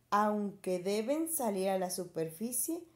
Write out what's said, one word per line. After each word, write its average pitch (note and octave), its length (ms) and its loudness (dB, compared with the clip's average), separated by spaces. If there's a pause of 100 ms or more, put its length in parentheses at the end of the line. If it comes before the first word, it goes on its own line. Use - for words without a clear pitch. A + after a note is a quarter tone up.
(100)
aunque G3+ 680 2
deben A3 540 0
salir G3 380 2
a F#3+ 80 2
la F3+ 100 0
superficie F#3 960 -4 (120)